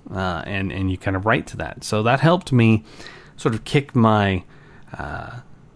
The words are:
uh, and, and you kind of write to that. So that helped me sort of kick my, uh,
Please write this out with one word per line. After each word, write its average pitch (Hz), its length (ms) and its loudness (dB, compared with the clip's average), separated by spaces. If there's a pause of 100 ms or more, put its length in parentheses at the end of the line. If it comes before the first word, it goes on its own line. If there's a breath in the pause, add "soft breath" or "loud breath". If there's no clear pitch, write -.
(140)
uh, 92 320 -4
and, 98 280 -4
and 95 180 -2
you 92 60 -4
kind 95 180 -4
of 95 100 -4
write 117 220 0
to - 80 -14
that. - 300 -10
So 107 180 -2
that 120 160 2
helped 170 320 2
me 113 320 6 (540 loud breath)
sort 120 180 -2
of 110 80 -8
kick - 320 -2
my, 104 480 4 (540 soft breath)
uh, 73 340 -12 (440)